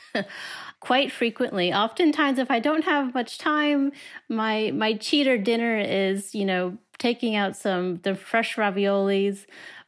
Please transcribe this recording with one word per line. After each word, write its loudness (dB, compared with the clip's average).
<laughs> 0
quite 2
frequently. 0
Oftentimes, 2
if 0
I 2
don't 2
have 0
much -4
time, 2
my, 0
my 0
cheater 2
dinner 2
is, 0
you -2
know, 0
taking 0
out 0
some, -2
the 0
fresh -2
raviolis, 0